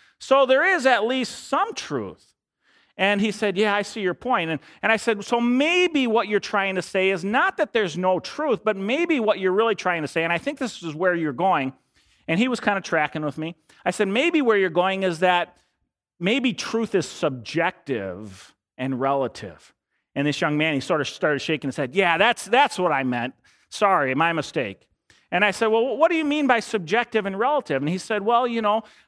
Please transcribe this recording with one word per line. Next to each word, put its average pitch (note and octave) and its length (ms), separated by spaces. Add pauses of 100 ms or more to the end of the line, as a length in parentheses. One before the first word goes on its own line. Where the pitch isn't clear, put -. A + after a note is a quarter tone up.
(200)
So C4+ 260
there C4 200
is F4+ 200
at A#3 200
least B3+ 440
some F#4+ 260
truth." - 580 (640)
And G3 220
he G#3+ 120
said, G3 260
"Yeah, G#3 180
I G#3 60
see G3+ 180
your F3+ 140
point." G#3 360
And, D#3 120 (200)
and G#3+ 100
I A3+ 40
said, G#3 300
"So A#3+ 160
maybe D4 680
what G#3+ 220
you're G#3 100
trying G3 360
to F#3 60
say F#3+ 280
is F#3 160
not C#4 320
that - 160
there's F#3 240
no F#3 220
truth, D4 440
but G#3 140
maybe C#4 420
what G#3+ 200
you're F#3 120
really A3 240
trying F3 280
to D3+ 40
say," E3 160
and E3 80
I E3+ 60
think C#4 200
this - 240
is D#3+ 140
where F3+ 180
you're D#3+ 200
going, D3 400 (560)
and E3 100
he B3 80
was B3 140
kinda G3+ 180
tracking D#3 460
with C#3+ 120
me. D#3+ 200 (280)
I - 60
said, G#3 160
"Maybe D4+ 340
where A3+ 160
you're F#3+ 120
going F#3 340
is F3 160
that F3 380 (640)
maybe A#3 340
truth A3+ 420
is F3 120
subjective A2+ 1500 (220)
and C3 220
relative." B2+ 760 (420)
And C#3+ 100
this D3 160
young D3+ 160
man, D#3 160
he C#3 60
sort D3+ 220
of C3 60
started D3+ 320
shaking D3 280
his C3 80
head. C3 180
"Yeah, F3 240
that's, A3 280
that's B3 340
what F3 140
I C3+ 100
meant. B2 320 (340)
Sorry, D#3+ 460
my E3 160
mistake." C#3 560 (420)
And F3+ 140
I G#3 80
said, A3+ 160
"Well, A3+ 300
what D#4+ 120
do F4 60
you D#4+ 80
mean D4 240
by A#3+ 140
subjective G#3+ 640
and F#3+ 120
relative?" A#3 440
And D3 80
he F3+ 80
said, G3+ 260
"Well, A#3+ 240
you A#3 140
know, G#3+ 160 (300)